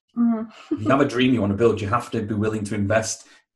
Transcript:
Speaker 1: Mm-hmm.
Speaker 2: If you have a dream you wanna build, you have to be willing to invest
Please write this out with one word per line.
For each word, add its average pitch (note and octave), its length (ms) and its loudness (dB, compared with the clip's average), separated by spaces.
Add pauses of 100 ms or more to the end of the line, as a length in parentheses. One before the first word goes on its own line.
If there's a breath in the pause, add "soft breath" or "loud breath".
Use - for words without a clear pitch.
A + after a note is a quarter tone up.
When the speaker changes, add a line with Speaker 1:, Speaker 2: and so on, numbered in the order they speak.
(160)
Speaker 1:
Mm-hmm. A#3 580 -2
Speaker 2:
If G#2+ 80 -6
you A2 60 -2
have C3+ 140 4
a - 60 6
dream B2+ 260 2
you G#2+ 80 0
wanna G2 120 0
build, G#2 280 2
you G2+ 60 -4
have A#2 240 -4
to A2+ 100 -2
be G#2 120 -6
willing G#2+ 300 -2
to G#2 100 -6
invest A2 520 -2 (300 soft breath)